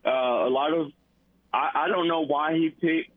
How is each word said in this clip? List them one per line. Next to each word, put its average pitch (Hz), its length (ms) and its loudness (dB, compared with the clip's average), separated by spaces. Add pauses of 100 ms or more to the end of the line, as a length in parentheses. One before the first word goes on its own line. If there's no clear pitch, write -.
uh, 127 420 0
a 127 40 0
lot 143 240 0
of, 151 180 -4 (640)
I, 139 200 0
I 156 140 0
don't 180 180 0
know 165 140 0
why 147 340 0
he 160 140 2
picked 160 480 -2